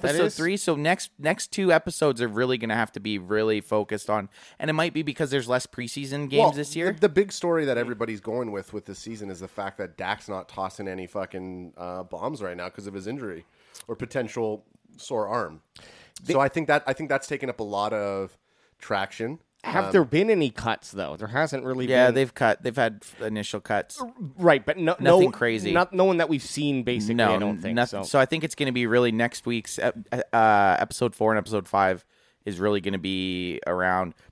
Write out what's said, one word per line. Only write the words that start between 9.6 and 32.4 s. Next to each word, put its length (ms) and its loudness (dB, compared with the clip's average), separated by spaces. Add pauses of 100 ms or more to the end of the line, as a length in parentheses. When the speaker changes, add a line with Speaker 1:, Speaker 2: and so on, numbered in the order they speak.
Speaker 3:
that 180 -10
Dak's 320 -6
not 200 -8
tossing 400 -8
any 180 -8
fucking, 680 -10
uh, 260 -10
bombs 400 -8
right 140 -6
now 120 -8
'cause 200 -14
of 60 -10
his 120 -10
injury 380 -8 (420)
or 80 -8
potential 720 -6 (320)
sore 320 -4
arm. 340 -4 (640)
Speaker 2:
They 80 -2
Speaker 3:
So 80 4
I 80 4
think 180 -2
that, 220 4
I 40 2
think 160 -6
that's 200 -2
taken 200 -6
up 120 -6
a 40 -4
lot 280 -2
of 440 -4 (440)
traction. 580 -4 (260)
Speaker 2:
Have 220 -2
Speaker 3:
Um, 60 -4
Speaker 2:
there 120 6
been 260 2
any 200 2
cuts 420 -4
though? 240 -6
There 120 -10
hasn't 360 -2
really 240 -4
Speaker 1:
Yeah, 180 8
Speaker 2:
been. 80 6
Speaker 1:
they've 180 2
cut. 300 2
They've 140 -4
had 260 0
f-, 180 -16
initial 380 -6
cuts. 420 -4 (380)
Speaker 2:
Right, 260 6
but 140 -2
no, 220 2
Speaker 1:
Nothing 300 8
Speaker 2:
no, 20 -
Speaker 1:
crazy. 400 0
Speaker 2:
not, 200 2
no 120 4
one 140 4
that 100 2
we've 140 0
seen, 420 -2
basically, 320 0
Speaker 1:
No, 180 6
Speaker 2:
I 60 2
don't 200 -2
think, 140 -4
Speaker 1:
noth-, 140 2
Speaker 2:
so. 160 -6
Speaker 1:
so 160 4
I 60 6
think 180 -2
it's 100 -4
gonna 160 -2
be 160 0
really 240 4
next 340 -2
week's 360 -4
ep-, 160 0 (360)
uh, 460 6
episode 380 -2
four 160 2
and 60 2
episode 280 -2
five 380 2 (400)